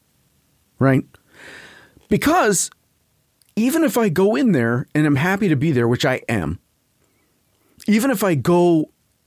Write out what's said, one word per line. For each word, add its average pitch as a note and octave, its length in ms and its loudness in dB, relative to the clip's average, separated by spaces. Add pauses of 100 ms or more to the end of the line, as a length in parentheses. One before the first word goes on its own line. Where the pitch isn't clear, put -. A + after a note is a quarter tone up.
(800)
Right? C3 240 2 (1040)
Because A#3 640 0 (840)
even C4 280 0
if B3 140 -2
I A3+ 120 2
go F#3+ 260 0
in B3+ 180 2
there A#2+ 420 0
and D3+ 100 0
I'm C#3+ 120 0
happy F#3+ 320 -2
to D#3 60 0
be D3+ 160 0
there, A#2+ 160 0
which A#2+ 180 -2
I C3 240 -2
am, F#2+ 300 -4 (1300)
even A3 220 0
if A3 140 -2
I F#3 120 0
go E3+ 540 2 (380)